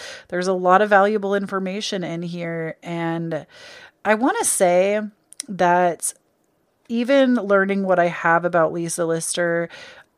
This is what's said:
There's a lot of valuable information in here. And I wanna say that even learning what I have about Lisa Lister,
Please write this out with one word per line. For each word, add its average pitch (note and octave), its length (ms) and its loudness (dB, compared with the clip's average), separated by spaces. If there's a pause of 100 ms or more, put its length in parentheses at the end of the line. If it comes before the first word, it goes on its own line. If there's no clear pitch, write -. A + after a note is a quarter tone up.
(300)
There's F3+ 180 -4
a F#3+ 60 0
lot F#3 280 4
of G#3 80 0
valuable G3+ 460 4
information F#3+ 680 -4
in E3 200 -8
here. E3 580 -8
And E3 640 -6 (580)
I G#3 120 2
wanna F4 280 0
say G3 580 2 (460)
that F3 640 0 (760)
even B3 460 2
learning G3 480 2
what F#3 160 2
I F3 80 4
have E3+ 360 0
about E3+ 300 0
Lisa E3+ 320 -6
Lister, E3+ 640 -2 (480)